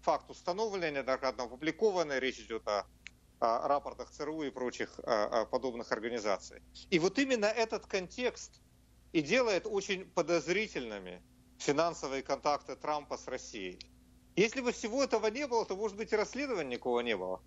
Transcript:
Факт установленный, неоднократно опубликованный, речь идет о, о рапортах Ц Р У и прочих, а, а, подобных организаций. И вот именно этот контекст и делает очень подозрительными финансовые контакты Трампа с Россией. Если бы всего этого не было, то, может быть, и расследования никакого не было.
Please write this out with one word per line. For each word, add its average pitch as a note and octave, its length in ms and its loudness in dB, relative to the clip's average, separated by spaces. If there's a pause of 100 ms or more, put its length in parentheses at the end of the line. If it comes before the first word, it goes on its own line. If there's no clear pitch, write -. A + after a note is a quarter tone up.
Факт - 280 2
установленный, F3+ 640 -2
неоднократно C3 520 0
опубликованный, D#3 760 0
речь B2+ 180 -2
идет A2 300 -6
о, G2+ 180 2 (540)
о A#2 280 2
рапортах C3+ 420 0
Ц - 120 -10
Р C#3+ 60 -4
У D#3 140 -4
и C#3 80 -2
прочих, B2 520 -4
а, A2 400 2
а, - 40 2
подобных A#2+ 440 -4
организаций. G#2+ 720 -2 (280)
И F3+ 80 6
вот F#3+ 200 2
именно C4 280 2
этот A3 400 0
контекст - 760 -4 (520)
и D#3+ 100 4
делает A3+ 440 4
очень G3 380 -2
подозрительными C#3+ 1160 0 (360)
финансовые D3 640 0
контакты C#3+ 520 0
Трампа D3 420 -4
с - 120 -12
Россией. G2+ 500 -8 (560)
Если A3+ 260 4
бы A#3+ 120 0
всего B3+ 320 0
этого A3 240 2
не C4+ 180 -2
было, A#3 180 2
то, G3 120 -4
может G3+ 200 -4
быть, G#3+ 160 -4
и A3 40 4
расследования G#3+ 540 -2
никакого A#2+ 300 0
не A#2+ 160 2
было. F#2 300 -4